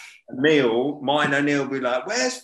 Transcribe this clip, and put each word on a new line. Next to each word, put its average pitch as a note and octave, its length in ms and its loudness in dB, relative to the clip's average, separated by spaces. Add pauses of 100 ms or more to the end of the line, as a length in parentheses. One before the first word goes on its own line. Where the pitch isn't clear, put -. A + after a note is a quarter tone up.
(300)
Emil, C3+ 680 2
mine C#3+ 320 0
O'Neill C#3+ 320 0
will B2+ 60 -6
be C3+ 100 -4
like, B2+ 260 -2
"Where's B3 380 -4